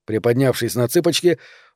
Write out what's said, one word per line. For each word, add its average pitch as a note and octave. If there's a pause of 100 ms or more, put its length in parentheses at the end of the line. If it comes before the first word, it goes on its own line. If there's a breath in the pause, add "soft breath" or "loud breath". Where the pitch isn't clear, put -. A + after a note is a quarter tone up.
Приподнявшись A#2+
на A#2+
цыпочки, E3+ (380 soft breath)